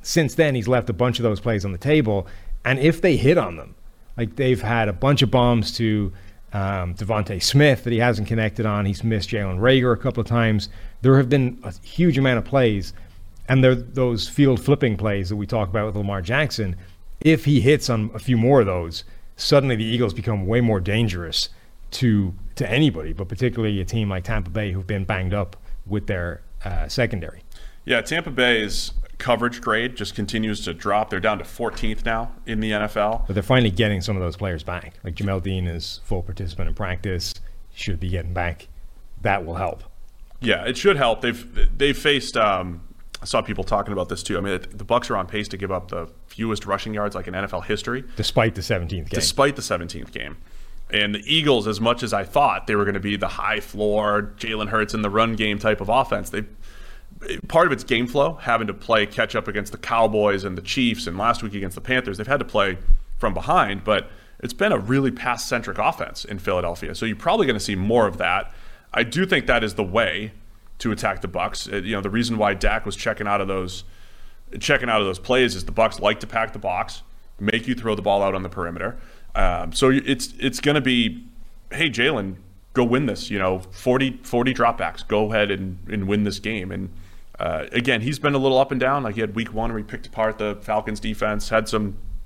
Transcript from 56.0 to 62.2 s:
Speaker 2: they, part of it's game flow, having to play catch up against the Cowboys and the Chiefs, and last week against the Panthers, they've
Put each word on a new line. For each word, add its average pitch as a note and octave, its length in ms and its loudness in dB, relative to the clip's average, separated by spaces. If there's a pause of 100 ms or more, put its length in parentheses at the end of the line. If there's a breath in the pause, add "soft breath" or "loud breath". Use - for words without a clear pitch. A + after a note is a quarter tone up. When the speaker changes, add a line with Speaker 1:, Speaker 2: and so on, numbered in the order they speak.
Speaker 2:
they, G#2+ 140 -4 (1000 loud breath)
part E3+ 200 6
of D#3 60 2
it's - 120 -4
game A#2+ 240 0
flow, C#3+ 320 0
having A2+ 260 0
to G2+ 80 -4
play G#2+ 320 2
catch A2 300 -2
up G#2+ 100 -2
against G2+ 240 -6
the - 80 -10
Cowboys G#2+ 640 2
and F#2 160 -6
the F2+ 40 -10
Chiefs, A#2 440 0
and F2 100 -6
last A2+ 280 0
week G2+ 100 -8
against F#2+ 220 -6
the - 40 -12
Panthers, B2 380 -2
they've G#2+ 80 -6